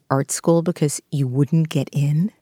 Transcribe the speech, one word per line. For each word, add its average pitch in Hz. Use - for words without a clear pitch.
art 139
school 170
because 165
you 139
wouldn't 147
get 139
in? 147